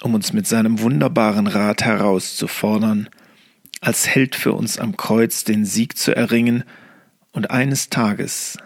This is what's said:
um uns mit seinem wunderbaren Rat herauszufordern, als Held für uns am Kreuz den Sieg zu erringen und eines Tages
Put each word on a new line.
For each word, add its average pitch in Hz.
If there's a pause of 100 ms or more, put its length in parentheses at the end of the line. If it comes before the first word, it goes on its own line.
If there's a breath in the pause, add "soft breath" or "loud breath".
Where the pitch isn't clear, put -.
um 117
uns 104
mit 107
seinem 113
wunderbaren 113
Rat 104
herauszufordern, 104 (720 soft breath)
als -
Held 131
für -
uns -
am 113
Kreuz 113
den 107
Sieg 107
zu -
erringen 120 (680 loud breath)
und -
eines 135
Tages -